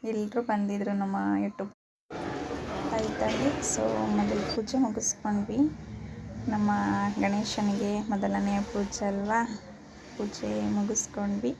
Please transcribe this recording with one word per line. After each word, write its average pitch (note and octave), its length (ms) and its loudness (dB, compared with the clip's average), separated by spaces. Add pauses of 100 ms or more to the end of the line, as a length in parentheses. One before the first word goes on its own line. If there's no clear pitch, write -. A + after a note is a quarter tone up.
(100)
ಎಲ್ರೂ G#3+ 300 0 (100)
ಬಂದಿದ್ರು G3+ 500 0
ನಮ್ಮ G3 160 0 (260)
YouTube G3+ 300 -4 (1200)
ಆಯ್ತಲ್ಲಿ. A3 560 2 (220)
So A2 100 0 (360)
ಮೊದಲು G#3 340 2
ಪೂಜೆ A3+ 320 0
ಮುಗಿಸ್ಕೊಂಡ್ವಿ, G#3+ 760 0 (960)
ನಮ್ಮ G#3 160 4 (540)
ಗಣೇಶನಿಗೆ G3+ 680 2 (200)
ಮೊದಲನೇ G3+ 420 2 (180)
ಪೂಜೆ G3+ 380 -2
ಅಲ್ವಾ, G3+ 300 2 (760)
ಪೂಜೆ G#3+ 360 -4 (260)
ಮುಗಿಸ್ಕೊಂಡ್ವಿ. G#3 800 0